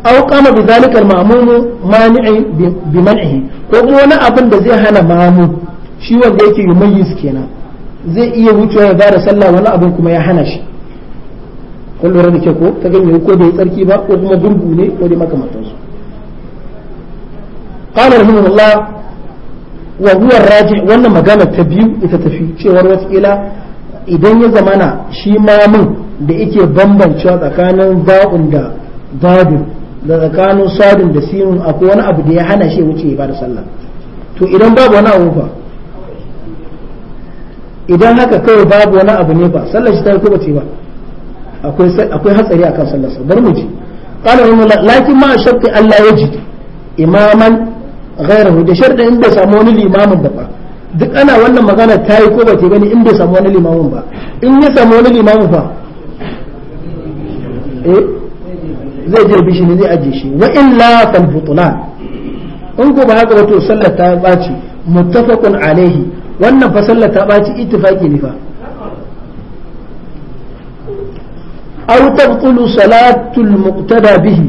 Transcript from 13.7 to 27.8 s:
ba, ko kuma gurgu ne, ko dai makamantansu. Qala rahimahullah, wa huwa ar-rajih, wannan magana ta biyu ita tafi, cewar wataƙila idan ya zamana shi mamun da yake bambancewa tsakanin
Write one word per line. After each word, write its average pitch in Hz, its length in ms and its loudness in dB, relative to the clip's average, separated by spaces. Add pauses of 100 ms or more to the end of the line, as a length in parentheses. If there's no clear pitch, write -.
ba, 196 140 2
ko 202 180 -2
kuma 190 180 0
gurgu 175 400 0
ne, 185 140 0 (100)
ko 180 80 -2
dai 170 100 0
makamantansu. 131 540 -6 (2250)
Qala 247 220 4
rahimahullah, 214 560 4 (1300)
wa 196 200 2
huwa 247 160 2
ar-rajih, 208 440 2 (100)
wannan 233 240 4
magana 202 320 4
ta - 180 0
biyu 208 400 0
ita 175 140 -2
tafi, 160 400 -4
cewar 185 300 2
wataƙila 196 440 0 (760)
idan 202 340 2
ya 226 100 4
zamana 196 600 0
shi - 280 -4
mamun 208 560 4 (240)
da 147 140 -2
yake 202 340 0
bambancewa 185 720 2
tsakanin 185 680 0